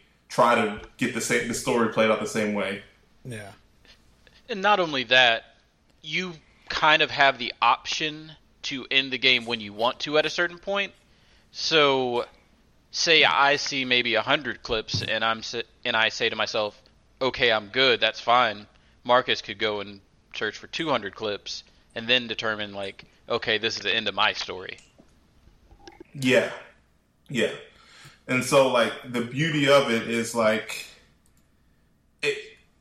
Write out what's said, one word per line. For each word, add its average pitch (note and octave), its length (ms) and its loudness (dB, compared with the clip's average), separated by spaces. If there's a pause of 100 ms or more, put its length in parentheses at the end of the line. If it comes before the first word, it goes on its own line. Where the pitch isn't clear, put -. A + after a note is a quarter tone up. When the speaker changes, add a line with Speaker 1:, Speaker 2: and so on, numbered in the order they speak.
(280)
Speaker 1:
try A#2+ 280 4
to G#2+ 260 -2 (160)
get - 160 -2
the A#2 80 -4
same, A#2+ 260 -2
the A#2 60 -4
story A#2+ 360 0
played A2 200 2
out G#2+ 100 0
the G#2+ 80 -6
same G#2 280 -4
way. G2 260 -6 (420)
Speaker 2:
Yeah. G#2+ 280 -16 (960)
Speaker 3:
And G3+ 140 -6
not G3+ 160 4
only D3+ 240 -2
that, A#2 400 6 (580)
you E3+ 320 -6 (360)
kind D#3 340 4
of C#3+ 80 2
have C3+ 260 4
the A#2 240 -8
option D#3 680 -2 (320)
to C3+ 260 -10
end C3+ 240 0
the B2+ 60 -4
game B2 260 2
when A#2 140 -4
you G#2 140 -12
want A#2 260 -2
to D3 180 -2
at D3+ 80 4
a D#3 40 -6
certain F3 280 -4
point. G3 340 -6 (600)
So, C3 760 2 (680)
say D#3+ 320 4
I C#3 340 4
see C3+ 280 -6
maybe B2 300 2
a G#2+ 60 2
hundred B2+ 420 -2
clips, A2 400 -4
and A2 200 -2
I'm A2+ 160 -2
s-, A#2 220 -8 (240)
and A#2+ 100 -2
I A2 140 2
say A#2 200 -2
to A2+ 60 -4
myself, G#2+ 460 -4 (400)
"Okay, B2+ 300 2
I'm G#2+ 160 0
good. A#2+ 320 2
That's A2 200 0
fine." A2+ 460 0 (380)
Marcus A#2+ 400 2
could G#2 160 -12
go G#2+ 220 -2
and G2+ 180 -14 (340)
search G#2+ 240 -6
for - 80 -18
two D#3+ 240 -6
hundred G#2+ 240 -2
clips, - 500 -8 (320)
and A2+ 120 -8
then A#2+ 200 2
determine, G#2+ 460 -6
like, G2 320 -12 (220)
"Okay, A2+ 300 0
this A2 200 -4
is - 40 -10
the G2+ 120 -2
end A2 140 -2
of F#2+ 80 -4
my G2+ 180 2
story." F#2 440 -12 (1400)
Speaker 1:
Yeah. B2+ 380 2 (800)
Yeah. A#2+ 220 -2 (760)
And B2+ 160 -2
so, C3+ 260 4
like, A#2 240 2 (180)
the A#2+ 100 -2
beauty C#3 480 0
of C3+ 220 6
it A2 180 0
is, A#2 260 -4
like, A2 500 -2 (1400)
it, C#3+ 160 -2 (440)